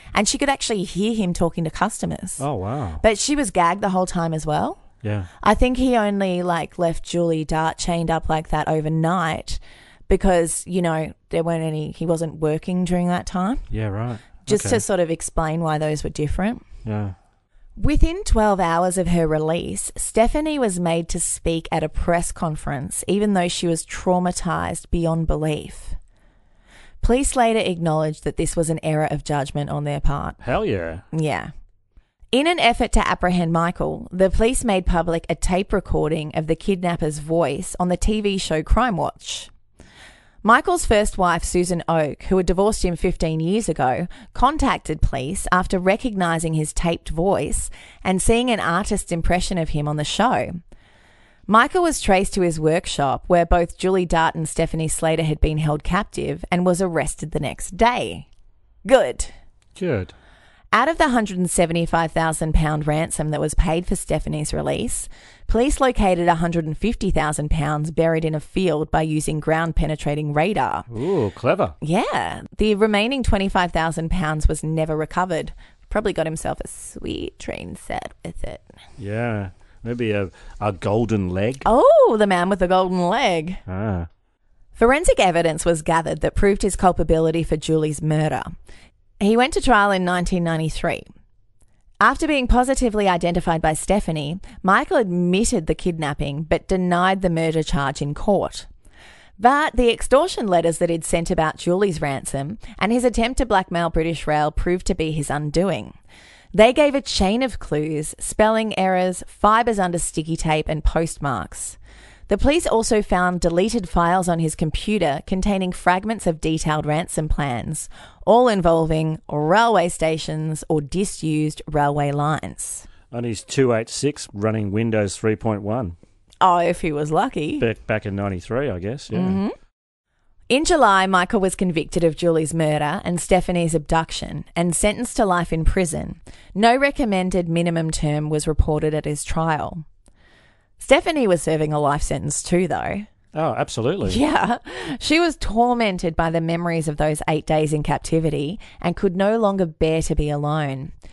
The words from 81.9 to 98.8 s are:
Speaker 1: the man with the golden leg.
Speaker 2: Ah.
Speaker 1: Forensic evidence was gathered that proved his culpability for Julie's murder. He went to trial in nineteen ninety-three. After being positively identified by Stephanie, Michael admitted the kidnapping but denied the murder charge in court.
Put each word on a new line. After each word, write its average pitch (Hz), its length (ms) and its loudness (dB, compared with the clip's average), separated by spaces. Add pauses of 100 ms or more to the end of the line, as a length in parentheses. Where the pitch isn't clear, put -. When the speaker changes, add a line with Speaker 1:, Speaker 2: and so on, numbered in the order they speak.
Speaker 1:
the 208 80 4
man 180 220 2
with 196 100 0
the 180 80 2
golden 185 400 2
leg. 185 480 0 (100)
Speaker 2:
Ah. 92 440 -4 (640)
Speaker 1:
Forensic 294 440 4
evidence 165 460 2
was 170 180 2
gathered 160 400 0
that 156 140 -2
proved 196 260 2
his 196 140 0
culpability 165 680 2
for 156 140 -2
Julie's 156 460 0
murder. 156 420 0 (760)
He 208 180 4
went 247 160 2
to - 80 0
trial 208 280 6
in 190 160 0
nineteen 180 380 0
ninety-three. 160 580 -2 (1000)
After 269 280 4
being 277 200 2
positively 240 600 4
identified 175 560 2
by 156 100 2
Stephanie, 160 640 -2 (220)
Michael 233 360 4
admitted 180 680 2
the 160 80 0
kidnapping 151 720 -4
but 160 240 0
denied 185 560 2
the 185 80 2
murder 160 320 0
charge 143 380 -2
in 147 120 -4
court. - 540 -2 (720)